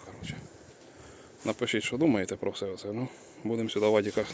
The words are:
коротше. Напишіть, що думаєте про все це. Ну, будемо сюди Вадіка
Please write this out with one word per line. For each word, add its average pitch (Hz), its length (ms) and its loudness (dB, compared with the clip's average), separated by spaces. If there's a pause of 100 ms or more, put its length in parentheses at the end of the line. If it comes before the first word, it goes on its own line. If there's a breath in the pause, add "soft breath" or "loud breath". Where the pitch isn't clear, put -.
коротше. - 300 -12 (1080 loud breath)
Напишіть, 110 400 0
що 123 120 -2
думаєте 107 400 4
про 98 140 -2
все 95 260 -6
це. 101 160 -10
Ну, 123 160 -4 (360 loud breath)
будемо 113 240 0
сюди 107 180 2
Вадіка 107 480 4